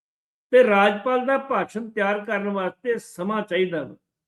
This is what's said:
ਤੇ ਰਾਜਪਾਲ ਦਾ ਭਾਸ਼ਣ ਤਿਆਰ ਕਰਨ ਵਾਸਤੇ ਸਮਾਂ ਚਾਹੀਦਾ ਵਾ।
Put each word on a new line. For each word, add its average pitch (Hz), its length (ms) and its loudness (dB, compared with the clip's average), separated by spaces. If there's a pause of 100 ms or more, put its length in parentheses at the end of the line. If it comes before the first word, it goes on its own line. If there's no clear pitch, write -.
(500)
ਤੇ 254 140 8
ਰਾਜਪਾਲ 214 600 2
ਦਾ 269 120 2
ਭਾਸ਼ਣ 226 520 -6
ਤਿਆਰ 208 340 -2
ਕਰਨ 202 240 -4
ਵਾਸਤੇ 196 500 -4
ਸਮਾਂ 202 440 -6
ਚਾਹੀਦਾ 180 400 -2
ਵਾ। 127 120 -14 (320)